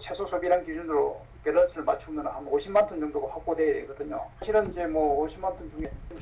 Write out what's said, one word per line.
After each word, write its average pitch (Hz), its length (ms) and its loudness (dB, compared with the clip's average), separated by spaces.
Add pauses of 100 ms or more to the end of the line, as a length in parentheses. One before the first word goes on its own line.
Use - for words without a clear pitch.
최소 - 240 -6
소비량 180 400 2
기준으로 160 580 0 (200)
밸런스를 262 400 4
맞추면 - 420 -2
한 - 220 -6
오십만 208 400 4
톤 175 100 -6
정도가 147 360 -2
확보돼야 160 480 2
되거든요. 143 380 -8 (200)
사실은 208 320 2
이제 170 140 -4
뭐 151 360 4
오십만 180 340 -4
톤 160 140 -12
중에 151 180 -6 (340)